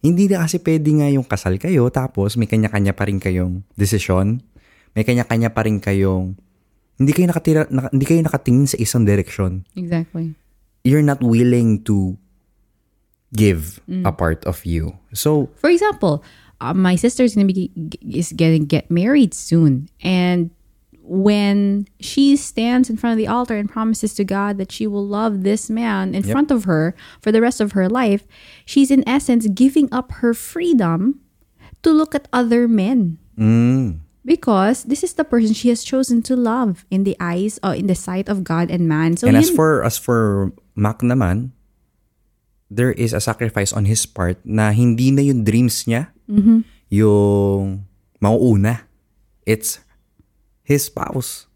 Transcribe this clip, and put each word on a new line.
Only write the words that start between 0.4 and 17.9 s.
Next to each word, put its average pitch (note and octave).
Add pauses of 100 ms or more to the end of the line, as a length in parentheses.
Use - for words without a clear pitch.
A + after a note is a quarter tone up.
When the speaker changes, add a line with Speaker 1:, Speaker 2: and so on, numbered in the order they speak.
Speaker 1:
kasi E3+
pwede D#3
nga D3
yung C#3
kasal F#2+
kayo, B2+
tapos B2
may A#2
kanya-kanya G#2
pa G2+
rin G2
kayong F#2 (160)
desisyon. G2+ (500)
May G#2+
kanya-kanya A#2
pa A2
rin G#2+
kayong, F#2+ (640)
hindi C#3
kayo F3+
nakatira, D#3+
naka-, C3
hindi C3+
kayo E3
nakatingin C3+
sa -
isang A#2
direksyon. F#2+ (120)
Speaker 2:
Exactly. E3 (480)
Speaker 1:
You're D3
not C#3
willing A#2
to G2 (1120)
give F#2+
Speaker 2:
Mm. F#3
Speaker 1:
a G2
part D#2+
of -
you. E2 (160)
So, D3+
Speaker 2:
For -
example, E4+ (360)
uh, B2+
my F3+
sister B3
is A3+
gonna G3+
be, F#3 (300)